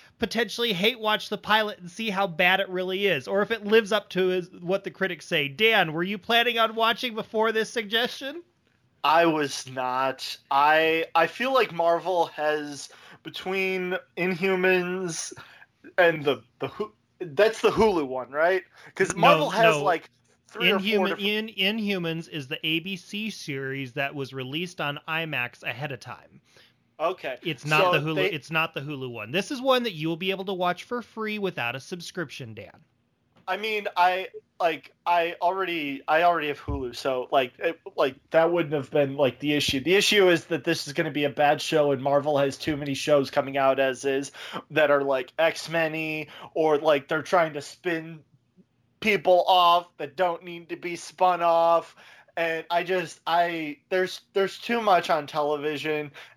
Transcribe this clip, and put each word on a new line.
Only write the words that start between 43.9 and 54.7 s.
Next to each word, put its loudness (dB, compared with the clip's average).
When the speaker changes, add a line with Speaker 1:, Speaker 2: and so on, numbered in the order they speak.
Speaker 2:
is -2
that 4
are, 2
like, -2
X-Men-y, -2
or, 4
like, 2
they're -2
trying 0
to -8
spin -8
people 4
off 6
that -10
don't -2
need -14
to -8
be -8
spun 0
off. 2
And -2
I 2
just, -4
I, 0
there's, -2
there's 0
too -2